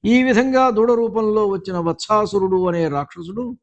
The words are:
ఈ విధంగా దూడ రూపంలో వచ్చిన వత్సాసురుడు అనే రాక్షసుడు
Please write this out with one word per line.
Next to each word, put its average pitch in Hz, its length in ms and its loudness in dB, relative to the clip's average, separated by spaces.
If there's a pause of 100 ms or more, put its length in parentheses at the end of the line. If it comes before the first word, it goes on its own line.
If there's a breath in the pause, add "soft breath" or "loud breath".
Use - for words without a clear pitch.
ఈ 247 180 4
విధంగా 254 460 2
దూడ 226 220 2
రూపంలో 220 560 0
వచ్చిన 185 300 -6
వత్సాసురుడు 185 880 -2
అనే 170 200 -2
రాక్షసుడు 175 760 -8